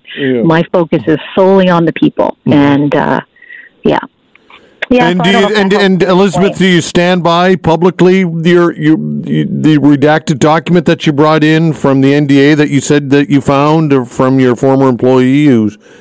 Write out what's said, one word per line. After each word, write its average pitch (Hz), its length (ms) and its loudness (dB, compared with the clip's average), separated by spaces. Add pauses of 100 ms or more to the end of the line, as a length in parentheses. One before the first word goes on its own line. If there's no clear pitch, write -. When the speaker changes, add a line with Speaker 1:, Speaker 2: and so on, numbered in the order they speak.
(160)
Speaker 1:
Yeah. 131 260 -4
Speaker 2:
my 160 200 0 (100)
focus 165 360 -2
is 156 100 0 (160)
solely 190 340 2
on 170 180 0
the 156 60 -2
people. - 440 -2 (100)
Speaker 1:
Mm-hmm. 139 60 0
Speaker 2:
And, 143 420 0
uh, - 260 -2 (640)
yeah. - 160 0 (920)
Yeah, 247 200 2
Speaker 1:
And 175 100 -2
Speaker 2:
so 170 60 -2
Speaker 1:
do 180 40 0
Speaker 2:
I 196 40 0
don't 196 100 2
Speaker 1:
you, 202 60 0
Speaker 2:
know 202 60 -4
if 208 80 0
Speaker 1:
and, 196 100 0
Speaker 2:
that 208 60 2
helps 202 60 0
Speaker 1:
and 190 180 0
Speaker 2:
in - 60 -2
any 185 120 2
Speaker 1:
Elizabeth, 190 320 0
Speaker 2:
way. - 60 -12
Speaker 1:
do 180 80 2
you 180 140 2
stand 175 440 -2
by 175 320 0
publicly 175 640 0
your, 170 520 0
your, 156 240 0
the 147 840 -2
redacted 147 580 0
document 165 480 0
that 170 220 -2
you 156 40 0
brought 156 300 0
in 160 300 0
from 135 300 0
the 139 120 2
N 147 140 0
D 139 120 4
A 143 140 4
that 147 160 0
you 143 100 0
said 143 300 -2
that 143 180 0
you 139 120 0
found 143 680 0
from 131 300 0
your 127 160 2
former 135 340 2
employee? 127 580 2
Who's, 113 300 0 (240)